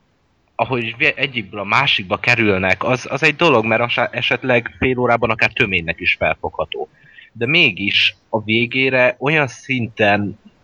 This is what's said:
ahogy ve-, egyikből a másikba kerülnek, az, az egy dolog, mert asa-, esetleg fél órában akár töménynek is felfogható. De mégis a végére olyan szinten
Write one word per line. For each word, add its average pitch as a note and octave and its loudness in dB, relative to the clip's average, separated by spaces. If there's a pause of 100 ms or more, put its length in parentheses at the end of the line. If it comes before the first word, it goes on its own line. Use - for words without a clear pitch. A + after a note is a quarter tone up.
(540)
ahogy A#2 -4
ve-, D3 0
egyikből A#2 -6
a G2 -6
másikba G#2+ 0
kerülnek, G2 2
az, B2 -2
az C#3 -6
egy D3+ 2
dolog, C3 4
mert A2+ 2
asa-, A#2+ -2
esetleg B2 -2
fél B2+ 0
órában A#2+ 2
akár A2 0
töménynek F2+ -2
is F2+ -2
felfogható. - -4 (440)
De A2+ -6
mégis G#2+ 0 (120)
a A2 -4
végére B2 0
olyan D3 0
szinten G#2 -2 (260)